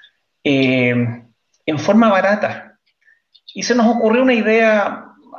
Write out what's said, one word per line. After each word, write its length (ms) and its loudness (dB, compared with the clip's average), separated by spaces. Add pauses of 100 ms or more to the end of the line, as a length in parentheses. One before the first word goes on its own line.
(440)
eh, 500 0 (720)
en 140 -4
forma 300 2
barata? 680 -2 (760)
Y 100 -10
se 120 -2
nos 120 2
ocurrió 360 2
una 100 2
idea 720 0 (340)